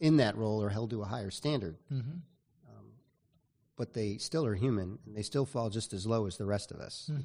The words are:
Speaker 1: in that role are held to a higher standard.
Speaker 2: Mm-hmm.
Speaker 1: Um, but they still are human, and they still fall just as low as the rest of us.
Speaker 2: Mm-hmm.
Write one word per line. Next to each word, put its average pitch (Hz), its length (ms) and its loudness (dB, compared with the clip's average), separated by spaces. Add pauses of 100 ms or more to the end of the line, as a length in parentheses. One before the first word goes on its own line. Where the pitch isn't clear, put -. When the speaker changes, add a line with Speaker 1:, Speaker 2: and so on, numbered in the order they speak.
Speaker 1:
in 156 180 8
that 107 180 6
role 110 260 2
are 101 80 2
held 110 200 -2
to 110 120 -2
a 101 40 -4
higher 101 240 -4
standard. 113 460 -2 (160)
Speaker 2:
Mm-hmm. 127 180 -4 (580)
Speaker 1:
Um, 107 180 -20 (920)
but 120 160 -4
they 107 240 -2
still - 300 0
are 107 80 2
human, 101 520 0
and 107 100 -14
they 107 60 -2
still 139 240 0
fall 117 240 -2
just 107 220 -4
as 98 140 -4
low 113 200 2
as 90 120 -4
the 104 80 -4
rest 101 260 0
of 85 80 -12
us. - 300 -12
Speaker 2:
Mm-hmm. 147 140 -2